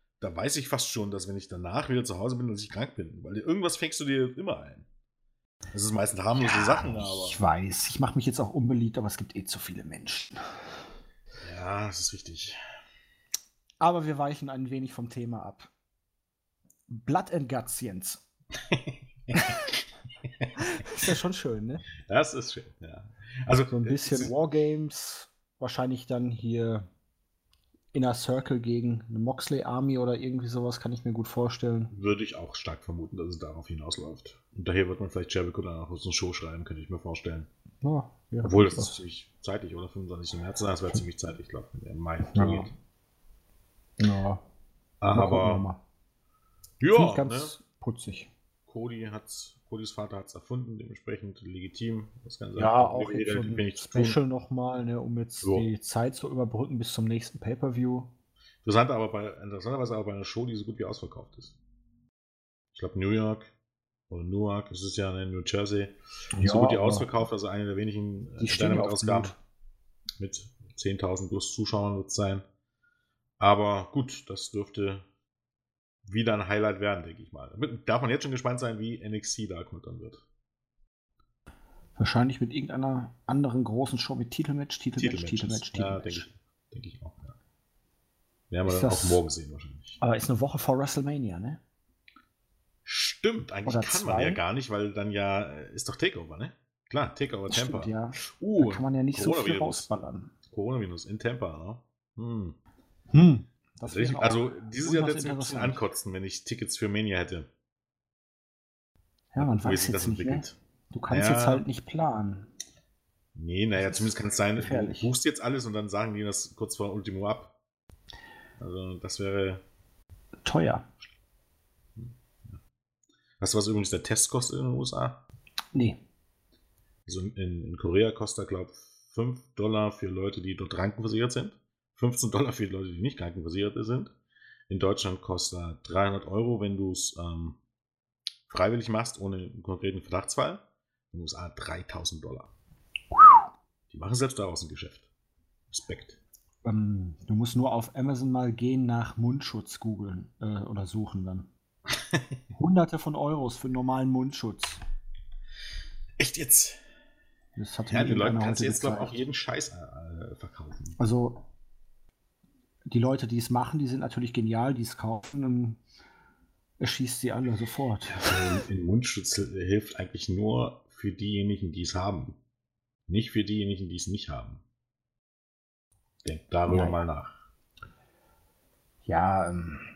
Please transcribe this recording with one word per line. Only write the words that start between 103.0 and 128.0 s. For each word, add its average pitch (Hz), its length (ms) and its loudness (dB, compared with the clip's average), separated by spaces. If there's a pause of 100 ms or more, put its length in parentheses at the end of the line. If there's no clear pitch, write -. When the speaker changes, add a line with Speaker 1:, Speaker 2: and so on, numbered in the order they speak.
Speaker 2:
Hm. 151 340 12 (280)
Das - 180 -10
Speaker 1:
Tatsächlich, 123 200 0
Speaker 2:
wäre - 100 0
Speaker 1:
also 117 260 4
Speaker 2:
auch - 40 -6 (180)
Speaker 1:
dieses 139 220 -2
Jahr 156 120 4
Speaker 2:
durchaus 147 120 2
Speaker 1:
hätte 143 100 -4
ich 147 60 -4
ein 135 60 -4
bisschen 135 180 -4
Speaker 2:
interessant. 113 80 -2
Speaker 1:
ankotzen, 113 480 -2
wenn 95 100 -4
ich 95 220 -8
Tickets - 320 -6
für 107 120 -2
Mania 101 300 0
hätte. 87 300 -4 (1900)
Speaker 2:
Ja, 139 100 2
man - 20 4
Speaker 1:
Mal 123 100 4
gucken, - 140 0
wie - 20 4
Speaker 2:
weiß 92 120 2
Speaker 1:
sich - 80 0
das 95 100 2
Speaker 2:
jetzt 104 80 0
nicht, 107 160 0
ne? 131 80 2
Speaker 1:
entwickelt. - 220 -6 (360)
Speaker 2:
Du - 80 -6
kannst 101 280 2
Speaker 1:
Ja. 117 60 8
Speaker 2:
jetzt 120 120 4
halt 131 200 4
nicht - 200 -6
planen. 107 600 -2 (880)
Speaker 1:
Nee, 87 320 0
naja, 95 220 2
Speaker 2:
Das 92 80 -2
Speaker 1:
zumindest 107 220 0
Speaker 2:
ist - 20 -6
Speaker 1:
kann 104 100 0
es - 60 -2
sein, 104 200 4
du 120 60 -2
Speaker 2:
gefährlich. 110 380 -2
Speaker 1:
buchst 123 240 2
jetzt 151 160 0
alles 123 240 -2
und 110 80 -6
dann 104 160 -4
sagen 104 260 -2
die 104 80 -4
das 101 340 -4
kurz - 200 -4
vor 101 160 -4
Ultimo 98 340 -4
ab. - 320 -4 (1000)
Also 92 380 -8
das - 200 -8
wäre 98 420 0 (840)
Speaker 2:
Teuer. - 420 2 (2500)
Speaker 1:
Weißt - 160 0
du, 107 40 4
was 101 100 2
übrigens 104 220 2
der 92 120 0
Test - 280 2
kostet 127 280 -2
in 131 80 -2
den 123 80 0
U 131 80 -2
S 123 100 -4
A? - 340 -4 (460)
Speaker 2:
Nee. 120 240 4 (1080)
Speaker 1:
Also 92 140 -8
in, 98 160 -6
in, 90 280 -4
in 85 120 -8
Korea 101 360 4